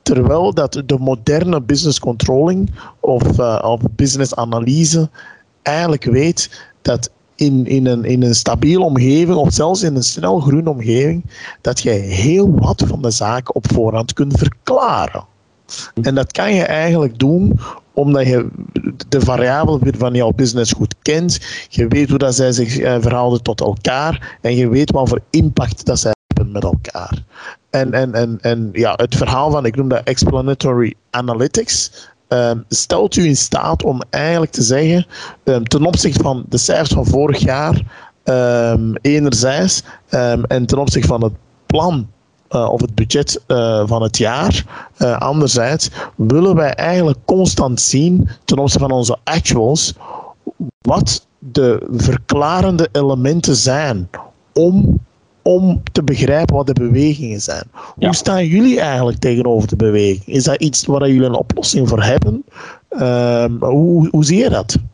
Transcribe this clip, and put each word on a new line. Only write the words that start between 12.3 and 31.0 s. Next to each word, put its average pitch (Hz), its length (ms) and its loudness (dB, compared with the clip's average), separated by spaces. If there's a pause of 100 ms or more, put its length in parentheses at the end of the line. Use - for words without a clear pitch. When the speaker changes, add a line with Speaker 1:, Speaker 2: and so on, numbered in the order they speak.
Speaker 1:
wat - 360 2
van - 140 -4
de 120 100 -2
zaken 117 440 -4
op - 180 -4
voorhand 113 400 0
kunt 139 240 0
verklaren. 165 880 -2 (800)
En 135 140 0
dat 131 160 -2
kan 202 220 -2
je 185 100 2
eigenlijk 156 560 0
doen 160 400 2 (340)
omdat 143 340 2
je 123 200 2 (600)
de 143 140 2
variabelen 131 760 0
van 123 160 0
jouw 120 180 2
business 120 420 0
goed - 280 -4
kent. 165 380 0 (300)
Je 120 180 0
weet 139 220 2
hoe 135 80 2
dat 127 180 2
zij 131 160 2
zich, 120 260 -2
eh, 127 220 0
verhouden 120 440 0
tot 110 180 -4
elkaar 127 800 -4
en 120 140 -2
je 123 140 2
weet 135 220 2
wat 131 180 0
voor 117 200 0
impact - 560 0
dat 120 140 0
zij 110 120 0 (240)
hebben 104 180 -2
met 104 100 -4
elkaar. - 600 -4 (460)
En, 131 240 -2
en, 131 200 0
en, 117 280 -2
en 117 300 -2
ja, 107 240 0
het 120 200 -2
verhaal 131 360 0
van, 147 140 0
ik 113 100 0
noem 135 120 -2
dat 123 160 0
explanatory 131 880 0 (160)